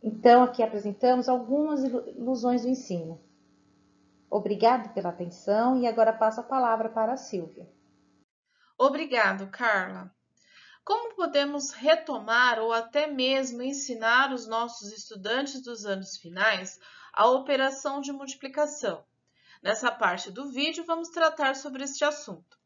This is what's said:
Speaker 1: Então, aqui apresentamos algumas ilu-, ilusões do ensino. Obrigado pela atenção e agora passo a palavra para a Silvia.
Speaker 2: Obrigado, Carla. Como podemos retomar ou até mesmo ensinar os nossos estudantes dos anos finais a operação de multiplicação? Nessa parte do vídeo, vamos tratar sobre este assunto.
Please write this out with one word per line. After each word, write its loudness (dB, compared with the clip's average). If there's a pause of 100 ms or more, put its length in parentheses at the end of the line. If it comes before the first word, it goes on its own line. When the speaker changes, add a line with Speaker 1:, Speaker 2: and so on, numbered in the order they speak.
Speaker 1:
Então, 8
aqui 2
apresentamos 0
algumas 0
ilu-, -2
ilusões -2
do -2
ensino. -4 (1080)
Obrigado 2
pela -4
atenção 0
e 2
agora 4
passo 0
a -10
palavra 0
para 0
a -4
Silvia. -10 (1080)
Speaker 2:
Obrigado, 2
Carla. -2 (760)
Como -2
podemos -2
retomar 2
ou 0
até -2
mesmo -2
ensinar 2
os -8
nossos -6
estudantes -6
dos -12
anos -6
finais -2 (320)
a 6
operação 0
de -8
multiplicação? -6 (580)
Nessa 0
parte -2
do -10
vídeo, -4
vamos -4
tratar 2
sobre -10
este -4
assunto. -6